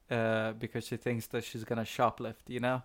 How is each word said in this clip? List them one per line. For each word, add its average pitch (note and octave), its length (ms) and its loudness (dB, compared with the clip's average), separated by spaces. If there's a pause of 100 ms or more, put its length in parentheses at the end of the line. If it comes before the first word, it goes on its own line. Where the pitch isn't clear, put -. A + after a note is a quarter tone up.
(100)
uh, A2 440 2
because A#2 340 -4
she A#2+ 100 -2
thinks A#2+ 300 -2
that A#2 160 -2
she's A2+ 200 -8
gonna A2+ 200 0
shoplift, A2+ 640 0
you B2 120 -2
know? B2+ 240 2